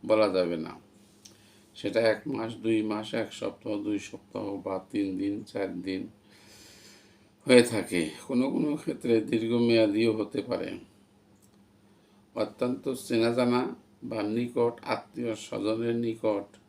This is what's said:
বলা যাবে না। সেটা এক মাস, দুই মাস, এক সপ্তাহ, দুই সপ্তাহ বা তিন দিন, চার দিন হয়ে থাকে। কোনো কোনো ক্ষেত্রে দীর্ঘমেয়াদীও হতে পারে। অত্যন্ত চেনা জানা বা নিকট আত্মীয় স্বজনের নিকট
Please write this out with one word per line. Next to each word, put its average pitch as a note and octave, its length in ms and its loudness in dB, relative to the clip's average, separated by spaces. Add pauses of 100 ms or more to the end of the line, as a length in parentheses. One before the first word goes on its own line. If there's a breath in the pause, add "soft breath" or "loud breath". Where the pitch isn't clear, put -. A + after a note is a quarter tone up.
বলা G#2+ 220 6
যাবে F2+ 280 2
না। D#2+ 240 -8 (920 loud breath)
সেটা G#2 260 -2
এক A2+ 280 2
মাস, A2+ 280 -6
দুই A2 260 0
মাস, G#2+ 320 -4
এক A2+ 180 -4
সপ্তাহ, - 420 -6
দুই G#2 240 -2
সপ্তাহ G2+ 580 -10
বা F#2+ 240 -4 (100)
তিন G2 280 0
দিন, G2+ 260 -4
চার F#2 380 -6
দিন F#2+ 260 -6 (1400 loud breath)
হয়ে B2 160 10
থাকে। F#2+ 480 0 (180)
কোনো C3 220 0
কোনো D3 260 -2
ক্ষেত্রে A#2+ 440 0
দীর্ঘমেয়াদীও A2+ 960 2
হতে G#2 260 -4
পারে। F#2 360 -6 (1600 soft breath)
অত্যন্ত B2 600 -2
চেনা A#2 380 2
জানা B2 420 2 (300)
বা A#2 180 -4
নিকট A#2+ 600 -2
আত্মীয় A#2+ 500 -4
স্বজনের A2+ 640 -2
নিকট A2 600 -2 (120)